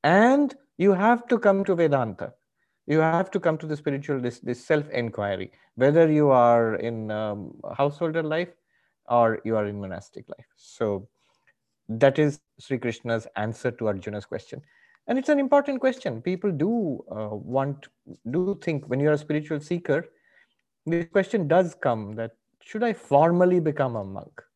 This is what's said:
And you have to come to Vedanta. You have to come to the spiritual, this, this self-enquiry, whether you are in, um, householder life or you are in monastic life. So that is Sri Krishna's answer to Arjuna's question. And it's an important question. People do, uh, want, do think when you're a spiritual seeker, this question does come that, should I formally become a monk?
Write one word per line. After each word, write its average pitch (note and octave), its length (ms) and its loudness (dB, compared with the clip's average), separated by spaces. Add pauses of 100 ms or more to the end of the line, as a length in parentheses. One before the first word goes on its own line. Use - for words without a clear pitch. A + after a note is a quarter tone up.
And A#3+ 500 4 (240)
you G3 140 4
have A#3 360 2
to A#3+ 100 2
come G3 260 2
to F#3+ 100 0
Vedanta. C#3 580 0 (540)
You D#3 140 2
have E3+ 320 2
to F#3+ 80 -2
come D#3+ 180 0
to D#3+ 80 -12
the D3+ 100 -4
spiritual, C#3+ 440 -4
this, A#2+ 200 -6
this B2 240 -8
self-enquiry, A2+ 840 -2 (240)
whether D#3 360 4
you D3+ 200 4
are A#2+ 460 4
in, A2 340 -6
um, G#2+ 440 -6 (220)
householder D#3 460 -2
life D#3+ 280 -4 (580)
or A#2 360 4
you A2 120 -2
are G#2 100 0
in G2+ 140 -8
monastic F#2+ 480 -14
life. - 180 -18 (100)
So G2+ 520 -6 (800)
that C3 300 2
is D3 220 0 (200)
Sri C3 180 -6
Krishna's A#2 480 -4 (100)
answer A2 360 -4
to A2+ 160 -4
Arjuna's G2+ 360 -6
question. - 380 -12 (460)
And B3+ 100 0
it's C4 100 -4
an D4 100 4
important C#4 420 2
question. G#3+ 420 -4
People F#3 280 -4
do, F3 600 -2
uh, G#2+ 200 -8
want, C3+ 580 -4 (420)
do F#3 320 -2
think D3+ 260 -4
when C3+ 120 -2
you're D3+ 120 4
a D3+ 60 2
spiritual D3+ 420 -4
seeker, E3+ 480 -4 (760)
this E3+ 220 -2
question F#3+ 400 0
does E3+ 280 4
come G#2+ 400 -4
that, A2+ 220 -10 (240)
should - 220 -8
I A#3 100 0
formally F3 680 4
become C#3+ 340 -2
a G#2+ 100 -6
monk? - 380 -14 (140)